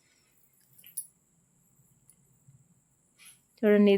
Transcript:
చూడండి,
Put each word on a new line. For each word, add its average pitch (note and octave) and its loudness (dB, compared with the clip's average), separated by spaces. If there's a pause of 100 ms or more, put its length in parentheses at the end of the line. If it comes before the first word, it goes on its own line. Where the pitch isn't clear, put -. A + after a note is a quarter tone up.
(3500)
చూడండి, G#3 0